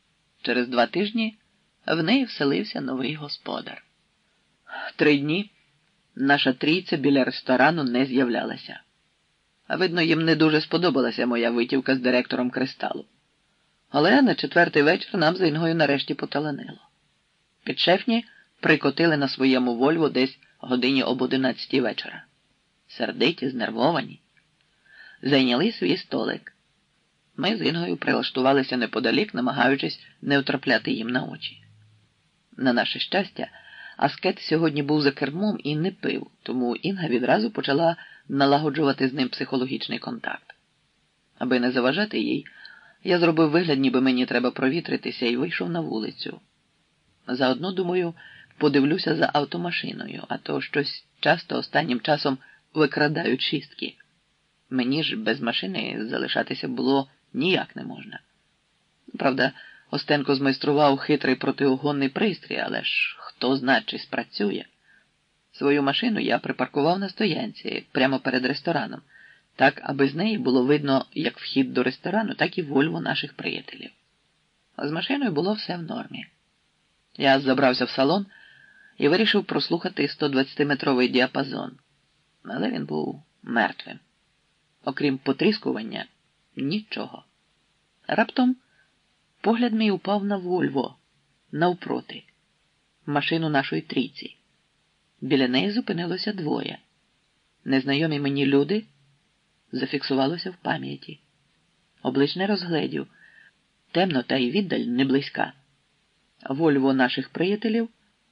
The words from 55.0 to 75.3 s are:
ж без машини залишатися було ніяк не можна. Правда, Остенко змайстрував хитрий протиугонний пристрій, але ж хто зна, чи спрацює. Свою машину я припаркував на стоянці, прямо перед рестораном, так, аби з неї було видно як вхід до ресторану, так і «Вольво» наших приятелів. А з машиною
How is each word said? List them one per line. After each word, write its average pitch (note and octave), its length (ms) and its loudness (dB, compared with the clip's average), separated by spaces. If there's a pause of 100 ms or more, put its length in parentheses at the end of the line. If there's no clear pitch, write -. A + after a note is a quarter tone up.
ж - 120 -4
без A2 240 -2
машини A#2+ 720 -6
залишатися C3 580 -4
було C3+ 400 0 (240)
ніяк D#3 440 -2
не - 80 -12
можна. - 360 -14 (960)
Правда, C3 340 2 (380)
Остенко C#3+ 440 0
змайстрував C#3 640 4
хитрий C#3 360 2
протиугонний C#3 760 0
пристрій, F#3 480 -2
але - 280 -4
ж - 340 -2
хто - 380 -2
зна, B2+ 300 2
чи A2 120 -8
спрацює. - 640 -4 (880)
Свою C#3+ 300 2
машину E3+ 380 0
я A2+ 180 2
припаркував D3 600 0
на G3 100 -4
стоянці, - 840 -4
прямо C3 260 2
перед B2+ 280 -2
рестораном, D3 540 -4 (560)
так, C#3 280 2
аби C#3 240 2
з C#3 60 -6
неї G3+ 240 0
було B2+ 260 4
видно C#3 500 2
як D3 240 -4
вхід B2+ 360 -2
до B2+ 80 2
ресторану, F3+ 520 -2
так F3 240 -2
і F#3 40 -2
«Вольво» D3+ 380 0
наших - 340 -6
приятелів. - 560 -10 (840)
А C#3+ 120 -4
з D3 40 -4
машиною A3 400 -2